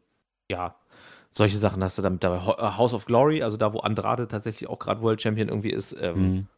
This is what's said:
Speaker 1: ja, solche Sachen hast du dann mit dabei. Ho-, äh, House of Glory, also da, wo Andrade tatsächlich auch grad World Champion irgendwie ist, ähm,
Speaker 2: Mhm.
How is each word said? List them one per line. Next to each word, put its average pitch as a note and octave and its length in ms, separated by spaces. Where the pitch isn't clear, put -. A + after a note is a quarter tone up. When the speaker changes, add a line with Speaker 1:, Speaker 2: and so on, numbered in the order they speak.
Speaker 1:
ja, F2+ 280
solche G#2 280
Sachen G2 260
hast F#2 140
du G2 40
dann F#2 120
mit F2+ 100
dabei. F2+ 220
Ho-, A2 120
äh, G2+ 200
House A#2+ 160
of G#2 100
Glory, C#3+ 380
also G#2+ 160
da, G#2+ 160
wo A2+ 60
Andrade G#2+ 460
tatsächlich A2 440
auch - 80
grad G#2+ 240
World A2 180
Champion A2 280
irgendwie G#2+ 220
ist, - 300
ähm, F2 160
Speaker 2:
Mhm. F#2+ 300